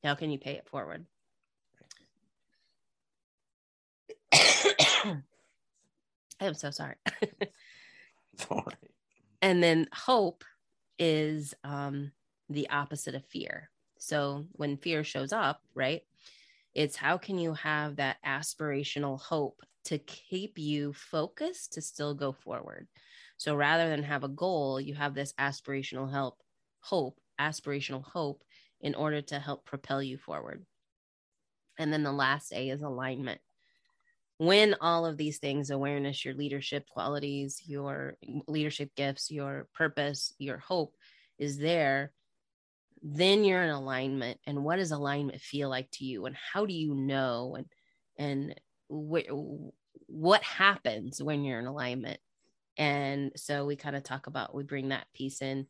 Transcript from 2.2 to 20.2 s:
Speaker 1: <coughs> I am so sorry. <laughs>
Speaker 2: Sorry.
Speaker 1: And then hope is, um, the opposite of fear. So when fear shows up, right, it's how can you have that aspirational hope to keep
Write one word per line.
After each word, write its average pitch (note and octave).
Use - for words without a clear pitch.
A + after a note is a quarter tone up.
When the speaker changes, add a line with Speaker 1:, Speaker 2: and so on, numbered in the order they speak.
Speaker 1:
<coughs> -
I -
am F#3+
so D3+
sorry. D3
<laughs> -
Speaker 2:
Sorry. -
Speaker 1:
And F#3
then E3
hope A3
is, D#3
um, C#3+
the D3
opposite C#3+
of C#3
fear. -
So C#3+
when C#3+
fear D#3
shows C#3
up, D#3+
right, C#3
it's D3
how E3
can F#3+
you E3
have D3+
that C#3
aspirational C#3+
hope -
to D3+
keep -